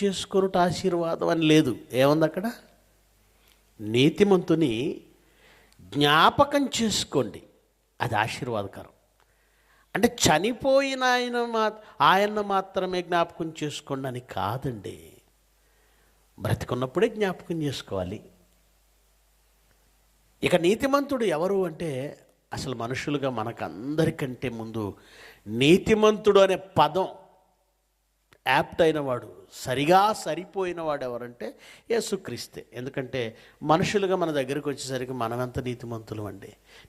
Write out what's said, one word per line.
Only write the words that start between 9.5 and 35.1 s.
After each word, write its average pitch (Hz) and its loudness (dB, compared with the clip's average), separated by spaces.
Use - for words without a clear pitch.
అంటే 233 2
చనిపోయిన 262 2
ఆయన 247 0
మా-, 220 -2
ఆయన్ను 202 4
మాత్రమే 190 -2
జ్ఞాపకం 170 -2
చేసుకోండి 135 -8
అని 123 -10
కాదండి, 98 -6
బ్రతికున్నప్పుడే 123 -2
జ్ఞాపకం 185 -4
చేసుకోవాలి. 98 -6
ఇక 139 2
నీతిమంతుడు 262 2
ఎవరు 185 0
అంటే 151 -8
అసలు 127 -8
మనుషులుగా 131 -4
మనకందరికంటే 123 -4
ముందు 113 -8
నీతిమంతుడు 196 4
అనే 190 6
పదం 156 0
యాప్ట్ 156 2
అయినవాడు, 143 -2
సరిగా 165 2
సరిపోయినవాడు 170 -6
ఎవరంటే 123 -10
యేసుక్రీస్తే. 190 -6
ఎందుకంటే 123 -8
మనుషులుగా 180 2
మన 170 0
దగ్గరికి 143 -2
వచ్చేసరికి 131 -6